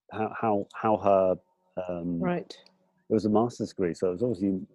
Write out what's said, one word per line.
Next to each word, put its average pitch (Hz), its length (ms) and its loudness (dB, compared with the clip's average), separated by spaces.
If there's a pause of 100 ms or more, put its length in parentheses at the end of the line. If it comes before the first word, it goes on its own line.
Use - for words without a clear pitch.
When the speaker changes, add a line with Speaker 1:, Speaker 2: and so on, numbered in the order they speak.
(120)
Speaker 1:
how, 104 280 -4
how, 104 340 0
how 107 220 0
her, 95 420 4 (500)
um, 87 300 -4
Speaker 2:
Right. 180 320 -2 (600)
Speaker 1:
it - 20 -6
was 107 140 2
a 107 40 0
master's 113 400 0
degree, 87 240 -2
so 92 140 0
it 90 40 0
was 90 100 -6
obviously, 101 260 0
you 95 260 -2